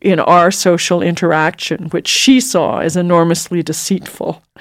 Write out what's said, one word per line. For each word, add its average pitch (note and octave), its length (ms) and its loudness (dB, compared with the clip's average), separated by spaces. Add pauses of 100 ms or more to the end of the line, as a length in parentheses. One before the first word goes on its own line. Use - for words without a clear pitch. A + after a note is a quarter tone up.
in F#3 180 2
our F3 300 4
social F3 520 0
interaction, E3 880 -2
which F3 180 -6
she - 320 4
saw - 400 0
as D#3 160 -2
enormously F3 680 0
deceitful. - 800 -6 (200)